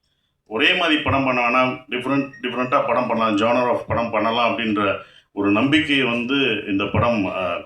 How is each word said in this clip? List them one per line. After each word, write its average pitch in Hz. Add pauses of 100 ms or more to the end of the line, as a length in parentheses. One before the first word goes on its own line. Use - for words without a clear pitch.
(520)
ஒரே 156
மாதிரி 160
படம் 135
பண்ண 127
வேணாம், 127 (180)
டிஃப்ரெண்ட், 131 (120)
டிஃப்ரெண்ட்டாக 123
படம் 120
பண்ணலாம், 110
genre 120
of 107
படம் 113
பண்ணலாம் 113
அப்படின்ற 104 (360)
ஒரு 98
நம்பிக்கையை 139
வந்து 120
இந்த 98
படம், 107
அஹ், 87